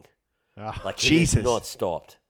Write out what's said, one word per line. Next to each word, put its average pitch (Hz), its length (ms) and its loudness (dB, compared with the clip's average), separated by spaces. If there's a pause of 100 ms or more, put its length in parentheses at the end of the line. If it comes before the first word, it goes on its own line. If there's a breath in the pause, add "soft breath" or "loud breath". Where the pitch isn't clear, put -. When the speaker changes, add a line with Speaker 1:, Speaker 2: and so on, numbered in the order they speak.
(560)
Speaker 1:
Ah. 104 280 -10
Speaker 2:
Like, 98 120 -6
Speaker 3:
Jesus. 151 380 4
Speaker 2:
it - 40 4
has 110 60 0
not 117 220 0
stopped. - 500 -6 (120)